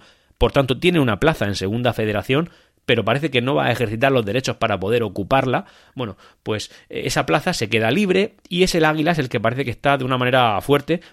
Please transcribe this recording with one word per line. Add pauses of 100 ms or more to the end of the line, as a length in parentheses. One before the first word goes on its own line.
(380)
por
tanto
tiene
una
plaza
en
Segunda
Federación, (340)
pero
parece
que
no
va
a
ejercitar
los
derechos
para
poder
ocuparla. (280)
Bueno, (240)
pues, (180)
eh,
esa
plaza
se
queda
libre (140)
y
es
el
Águilas
el
que
parece
que
está
de
una
manera
fuerte (140)